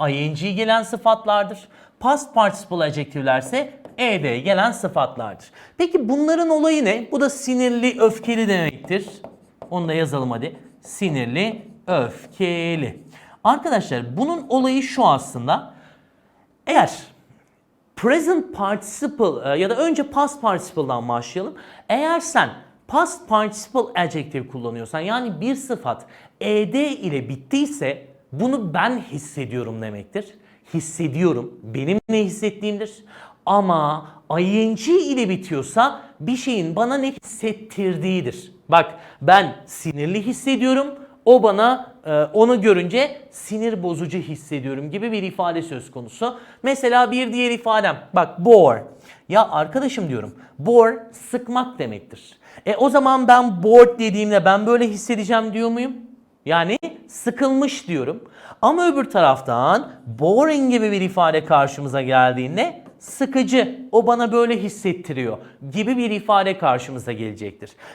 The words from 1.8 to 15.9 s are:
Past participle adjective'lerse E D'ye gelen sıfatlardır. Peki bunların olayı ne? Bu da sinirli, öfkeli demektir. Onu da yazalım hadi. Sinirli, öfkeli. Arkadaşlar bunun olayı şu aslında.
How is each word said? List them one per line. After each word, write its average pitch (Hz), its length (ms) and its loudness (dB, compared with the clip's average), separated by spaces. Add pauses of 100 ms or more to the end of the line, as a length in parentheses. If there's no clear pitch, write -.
Past 277 300 0
participle 196 500 0
adjective'lerse 139 880 -2 (240)
E 214 260 -2
D'ye 123 160 -2
gelen 190 320 0
sıfatlardır. 123 800 -6 (260)
Peki 339 320 0
bunların 320 400 2
olayı 311 360 2
ne? 220 260 0
Bu 277 100 -2
da 277 80 2
sinirli, 247 720 -2
öfkeli 226 460 2
demektir. 180 600 -2 (640)
Onu 175 160 -4
da 160 60 -2
yazalım 139 380 -2
hadi. 123 240 -8 (260)
Sinirli, 160 800 -4 (260)
öfkeli. 170 1160 -4 (400)
Arkadaşlar 165 720 0
bunun 294 320 -2
olayı 262 340 0
şu 262 220 0
aslında. 135 680 0 (960)